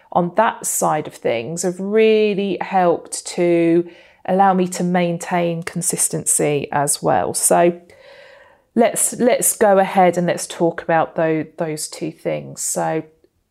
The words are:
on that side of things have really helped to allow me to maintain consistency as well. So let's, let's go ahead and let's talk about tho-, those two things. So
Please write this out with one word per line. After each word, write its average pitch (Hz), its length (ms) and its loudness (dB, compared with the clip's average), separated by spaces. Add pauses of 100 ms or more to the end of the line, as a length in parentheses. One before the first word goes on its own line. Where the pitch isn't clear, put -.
(120)
on 175 220 0
that - 320 0
side 156 400 -2
of 151 80 -16
things 120 480 -4
have 180 180 -4
really 208 800 2
helped - 680 0
to 170 600 2 (380)
allow 190 260 4
me 185 160 2
to 180 160 -4
maintain 175 800 -2
consistency 156 1080 -2
as 143 280 0
well. 135 320 0
So 175 480 2 (920)
let's, - 440 0
let's - 380 0
go 202 220 4
ahead 185 400 4
and 175 80 0
let's - 220 -4
talk - 340 -2
about 165 320 0
tho-, 160 320 0 (100)
those 156 320 -6
two 160 220 -10
things. 147 500 -8
So 160 440 -4 (460)